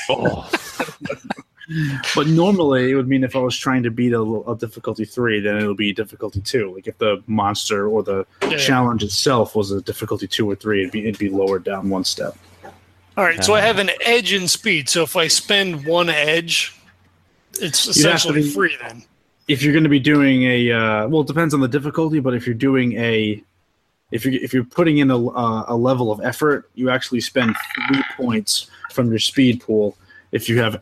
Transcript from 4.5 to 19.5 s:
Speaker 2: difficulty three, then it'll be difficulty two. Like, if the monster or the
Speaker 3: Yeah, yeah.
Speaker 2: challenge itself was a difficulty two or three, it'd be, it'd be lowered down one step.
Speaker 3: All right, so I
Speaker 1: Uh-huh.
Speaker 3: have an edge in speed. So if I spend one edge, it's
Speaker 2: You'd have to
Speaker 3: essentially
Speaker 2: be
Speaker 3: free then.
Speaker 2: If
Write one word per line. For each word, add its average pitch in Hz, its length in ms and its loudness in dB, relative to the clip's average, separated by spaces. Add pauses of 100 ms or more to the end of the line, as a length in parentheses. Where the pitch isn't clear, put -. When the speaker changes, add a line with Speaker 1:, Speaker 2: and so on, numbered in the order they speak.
Speaker 2:
difficulty 110 500 -8
three, 113 340 -2
then 104 160 -2
it'll 104 180 -2
be 104 200 -2
difficulty 101 480 -8
two. 98 320 -4
Like, 95 120 -16
if 110 120 -10
the 104 300 0
monster 104 600 0
or 107 140 0
the 95 240 -2 (160)
Speaker 3:
Yeah, - 80 0
yeah. 156 80 0
Speaker 2:
challenge 127 440 2
itself 110 540 0
was 101 140 0
a 98 100 -2
difficulty 104 460 -6
two 107 240 -2
or 98 60 -4
three, 107 240 -2
it'd 92 120 -4
be, 107 140 -6
it'd 107 120 -4
be 101 120 -2
lowered 98 340 0
down 98 240 -4
one 92 160 -2
step. - 320 -6 (800)
Speaker 3:
All 202 80 2
right, 170 180 0
so 196 120 4
I 214 40 6
Speaker 1:
Uh-huh. 202 100 4
Speaker 3:
have 202 100 2
an 190 120 0 (140)
edge 226 300 2
in 185 140 -2
speed. 156 420 -2
So 175 140 0
if 147 120 -6
I 160 120 2
spend 180 580 0
one 170 240 2
edge, 160 640 0 (840)
it's - 280 -2
Speaker 2:
You'd - 80 -
have - 0 -
to - 40 2 (300)
Speaker 3:
essentially 151 140 2
Speaker 2:
be 143 80 0
Speaker 3:
free 156 320 0
then. 117 200 -14 (460)
Speaker 2:
If 139 140 0